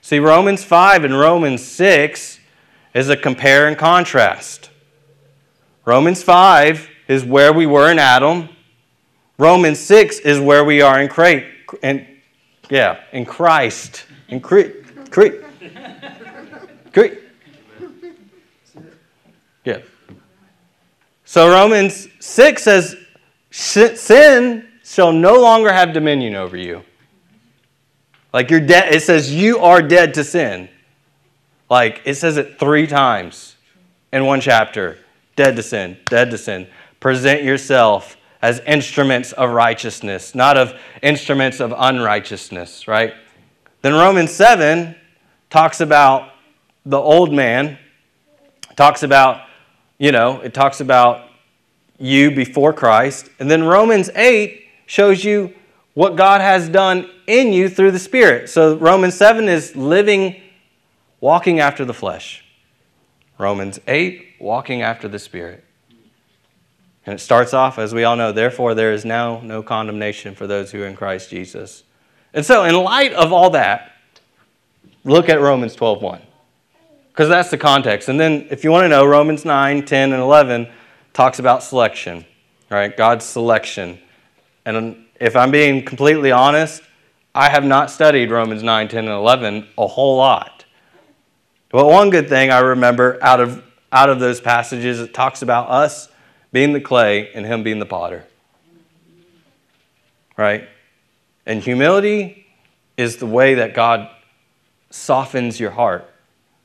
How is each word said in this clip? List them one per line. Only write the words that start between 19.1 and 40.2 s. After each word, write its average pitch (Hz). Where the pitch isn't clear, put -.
yeah. 110
So 170
Romans 196
six -
says, 190
"Sin 240
shall 175
no 185
longer 226
have 180
dominion 143
over 92
you." 87
Like, 127
you're 165
dead. 170
It 156
says, 147
"You 214
are 175
dead 165
to 151
sin." 107
Like, 120
it 135
says 156
it -
three 147
times 127
in 135
one 135
chapter. 110
"Dead 135
to 113
sin, 92
dead 123
to 113
sin." 92
Present 131
yourself 131
as 120
instruments 135
of 127
righteousness, 113